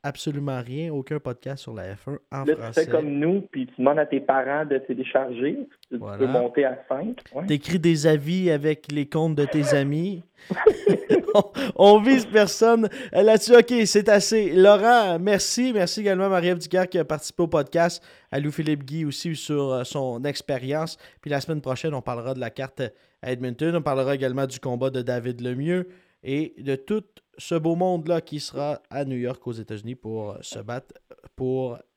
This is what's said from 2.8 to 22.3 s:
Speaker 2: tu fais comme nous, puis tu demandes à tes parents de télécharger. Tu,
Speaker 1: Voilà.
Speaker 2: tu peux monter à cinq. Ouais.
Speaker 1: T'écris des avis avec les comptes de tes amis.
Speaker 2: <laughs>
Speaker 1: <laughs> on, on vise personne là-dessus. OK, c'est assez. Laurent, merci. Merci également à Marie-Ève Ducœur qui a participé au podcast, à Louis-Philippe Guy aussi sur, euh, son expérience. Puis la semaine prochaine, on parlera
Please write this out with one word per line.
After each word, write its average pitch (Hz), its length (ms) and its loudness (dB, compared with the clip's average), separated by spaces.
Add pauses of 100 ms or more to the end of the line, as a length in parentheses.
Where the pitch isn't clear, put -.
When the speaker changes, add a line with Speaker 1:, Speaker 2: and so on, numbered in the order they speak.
Speaker 2:
tu 160 40 2
fais - 60 -6
comme 151 180 0
nous, 156 320 0
puis 131 240 -8
tu - 140 -20
demandes 139 180 4
à 147 80 2
tes 139 140 -2
parents 135 440 -2
de 143 140 -2
télécharger. 131 880 -4 (220)
Tu, 127 80 -8
Speaker 1:
Voilà. 101 220 -10
Speaker 2:
tu 135 60 2
peux 127 60 -2
monter 123 320 2
à 127 140 -2 (100)
cinq. 175 300 -6 (160)
Ouais. 160 140 -8
Speaker 1:
T'écris 165 320 -2
des 160 260 2
avis 165 460 2
avec 147 400 -2
les 147 180 -4
comptes 160 240 0
de 143 120 0
tes 143 280 0
amis. 156 500 -2 (240)
Speaker 2:
<laughs> 190 60 -6 (340)
Speaker 1:
<laughs> - 460 0
on, - 180 4 (240)
on 208 260 10
vise 247 260 4
personne 220 600 4 (260)
là-dessus. 220 420 6
OK, 240 180 8 (120)
c'est 202 240 2
assez. 202 440 4
Laurent, 202 640 8
merci. 208 560 0
Merci 190 280 -2
également 196 240 2
à 196 40 0
Marie-Ève 180 300 2
Ducœur 180 280 0
qui 180 120 -2
a 156 60 0
participé 151 360 -6
au 170 60 2
podcast, 165 580 0 (260)
à 143 80 -4
Louis-Philippe 147 440 -4
Guy 151 220 -6
aussi 151 300 -6
sur, 139 380 -4
euh, 123 100 -2
son 127 400 -6
expérience. 143 760 -6 (220)
Puis 147 120 -10
la 139 100 -2
semaine 156 200 -6
prochaine, 143 340 -6
on 123 80 -8
parlera 123 320 -6